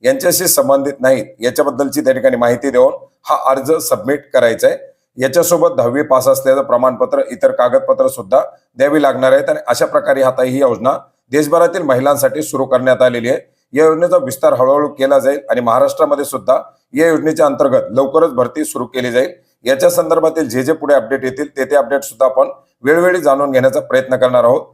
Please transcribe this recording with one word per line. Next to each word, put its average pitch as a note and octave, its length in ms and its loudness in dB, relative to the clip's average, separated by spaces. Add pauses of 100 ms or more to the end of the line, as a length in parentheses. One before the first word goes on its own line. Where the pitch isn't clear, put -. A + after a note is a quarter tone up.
यांच्याशी F3 460 0
संबंधित C#3 520 0
नाहीत B2+ 260 0 (140)
याच्याबद्दलची C#3 640 -2
त्या C3 120 2
ठिकाणी B2+ 240 0
माहिती A#2+ 320 0
देऊन B2+ 240 2 (300)
हा C#3 280 -2
अर्ज C3+ 200 -2
सबमिट C#3 640 -4
करायचा A#2+ 340 2
आहे. - 100 0 (400)
याच्यासोबत E3 600 0
दहावी B2+ 240 0
पास C3 260 0
असलेलं C3+ 340 2
प्रमाणपत्र, B2+ 600 0 (100)
इतर B2 200 0
कागदपत्र C3 560 0
सुद्धा C3 340 -2 (360)
द्यावी C#3+ 240 2
लागणार C3 300 2
आहेत. C3+ 180 2
आणि D3+ 180 -2
अशा B2 180 0
प्रकारे C#3+ 360 0
आता C3 220 0
ही B2+ 160 -2
योजना B2 320 0 (400)
देशभरातील E3 500 0
महिलांसाठी C3+ 600 0
सुरू C3+ 240 -4
करण्यात B2+ 360 0
आलेली B2 280 0
आहे. B2+ 100 0 (340)
या D3 120 2
योजनेचा E3+ 320 2
विस्तार E3 360 0
हळूहळू C3+ 340 2
केला C3+ 320 2
जाईल C#3 200 0 (100)
आणि A2+ 120 0
महाराष्ट्रामध्ये C#3 640 0
सुद्धा C3+ 360 -2 (320)
या D3+ 140 2
योजनेच्या D#3 380 0
अंतर्गत C#3 440 0
लवकरच C#3 420 0
भरती C3 340 -4
सुरू A#2+ 200 -8
केली B2 260 -6
जाईल. B2 200 0 (320)
याच्या C#3 260 2
संदर्भातील D#3+ 600 0
जे B2+ 140 -4
जे D3 100 -2
पुढे D3 200 0
अपडेट C3 300 -2
येतील C3 340 -8
ते C3 80 -2
ते D3 100 -2
अपडेट C3+ 280 0
सुद्धा - 220 -2
आपण C3 240 2 (340)
वेळोवेळी F3 360 2
जाणून C#3+ 320 0
घेण्याचा C3 280 2
प्रयत्न C3 360 -2
करणार B2 280 2
आहोत. A#2+ 180 2 (120)